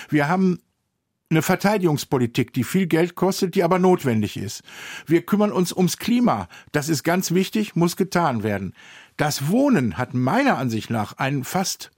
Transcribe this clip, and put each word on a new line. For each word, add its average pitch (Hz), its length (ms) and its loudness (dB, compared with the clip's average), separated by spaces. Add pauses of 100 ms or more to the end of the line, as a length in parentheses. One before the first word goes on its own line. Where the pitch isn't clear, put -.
Wir 147 180 2
haben 185 320 0 (720)
eine 156 100 2
Verteidigungspolitik, 156 1120 0
die 117 100 0
viel 190 220 0
Geld 170 300 0
kostet, 185 400 0
die 190 80 2
aber 180 160 2
notwendig 127 580 2
ist. 98 240 -10 (460)
Wir 165 160 2
kümmern 208 280 2
uns 180 220 0
ums 180 240 0
Klima. 220 500 0 (240)
Das 147 160 -2
ist 160 160 -2
ganz 170 300 0
wichtig, 196 420 0
muss 170 220 0
getan 160 460 0
werden. 98 320 -4 (420)
Das 143 320 -2
Wohnen 220 480 2
hat 127 160 -6
meiner 180 440 0
Ansicht 113 320 -4
nach 110 280 -4
einen 139 280 -4
fast, - 520 -6